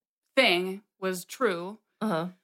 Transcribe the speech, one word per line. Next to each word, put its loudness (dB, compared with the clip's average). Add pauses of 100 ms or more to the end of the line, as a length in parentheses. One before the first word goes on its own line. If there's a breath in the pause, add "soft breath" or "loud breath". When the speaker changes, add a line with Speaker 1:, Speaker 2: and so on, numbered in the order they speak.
(360)
Speaker 1:
thing 2 (180)
was -4
true -2 (220)
Speaker 2:
Uh-huh. 0 (160)